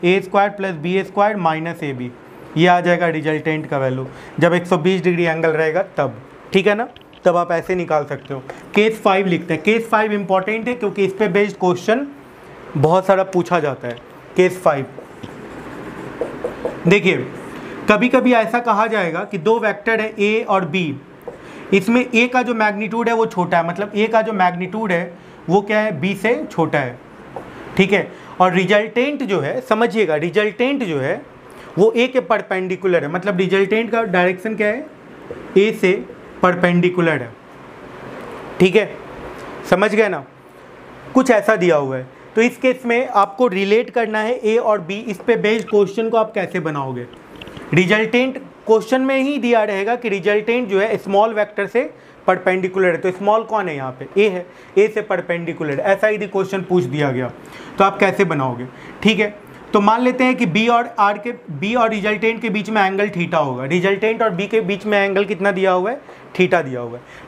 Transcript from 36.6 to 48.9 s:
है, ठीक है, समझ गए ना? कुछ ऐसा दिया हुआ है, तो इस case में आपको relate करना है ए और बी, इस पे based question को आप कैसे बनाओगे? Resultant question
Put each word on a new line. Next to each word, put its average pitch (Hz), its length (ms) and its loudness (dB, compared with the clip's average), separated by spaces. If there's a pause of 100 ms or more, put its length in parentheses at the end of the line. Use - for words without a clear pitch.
है, 113 80 -12 (1300)
ठीक 180 160 6
है, 101 140 2 (800)
समझ 196 240 4
गए 214 140 4
ना? 151 160 -6 (920)
कुछ 262 160 4
ऐसा 214 260 4
दिया 175 200 4
हुआ 135 200 -2
है, 127 100 -8 (300)
तो 220 60 4
इस 240 140 2
case 254 300 0
में 240 220 0
आपको 202 400 2
relate 202 420 0
करना 220 300 -2
है 226 140 -2 (100)
ए 220 140 2
और 214 220 2
बी, 170 160 -8
इस 226 220 -8
पे 233 200 2
based 208 320 0
question 208 400 2
को 226 60 2
आप 220 180 0
कैसे 185 260 -4
बनाओगे? 135 460 -6 (680)
Resultant 220 640 2 (280)
question 220 360 4